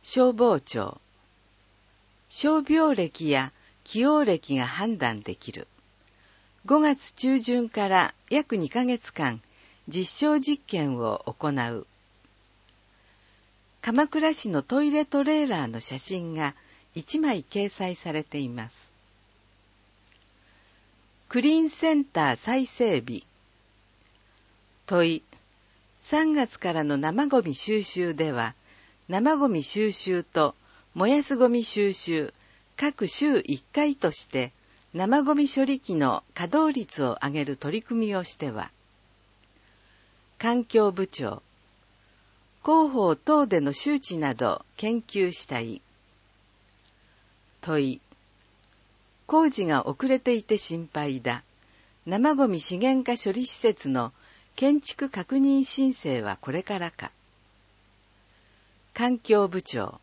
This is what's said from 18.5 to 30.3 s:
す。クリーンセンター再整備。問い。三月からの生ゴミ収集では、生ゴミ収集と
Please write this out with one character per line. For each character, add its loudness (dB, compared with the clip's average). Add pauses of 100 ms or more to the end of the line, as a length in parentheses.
す。 -20 (2500)
ク 0
リ 4
ー 4
ン 2
セ 2
ン 2
タ 0
ー 0
再 -2
整 0
備。 -10 (1600)
問 2
い。 -10 (760)
三 2
月 -2
か -2
ら 0
の 0
生 0
ゴ 4
ミ -4
収 -2
集 -4
で -2
は、 -2 (560)
生 2
ゴ 2
ミ 0
収 -2
集 -2
と 2 (400)